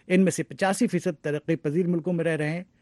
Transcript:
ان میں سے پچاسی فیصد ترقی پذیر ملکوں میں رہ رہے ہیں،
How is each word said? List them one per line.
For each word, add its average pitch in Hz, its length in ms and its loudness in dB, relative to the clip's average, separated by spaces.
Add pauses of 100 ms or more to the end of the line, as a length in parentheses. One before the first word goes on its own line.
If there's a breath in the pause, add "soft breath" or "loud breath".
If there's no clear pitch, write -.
ان 185 140 4
میں 180 100 4
سے 160 120 -2
پچاسی 196 440 -2
فیصد 175 360 -4
ترقی 151 320 -2
پذیر 165 320 -2
ملکوں 175 260 0
میں 165 120 -2
رہ 160 120 0
رہے 151 120 -2
ہیں، 175 140 -6 (180)